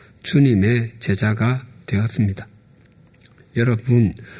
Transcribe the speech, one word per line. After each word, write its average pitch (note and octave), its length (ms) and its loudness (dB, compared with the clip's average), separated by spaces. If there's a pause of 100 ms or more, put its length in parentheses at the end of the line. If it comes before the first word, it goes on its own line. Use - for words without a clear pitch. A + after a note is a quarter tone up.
(220)
주님의 A#2 760 2
제자가 A2 680 -2 (200)
되었습니다. G2+ 600 -2 (1080)
여러분, A#2 560 2 (280)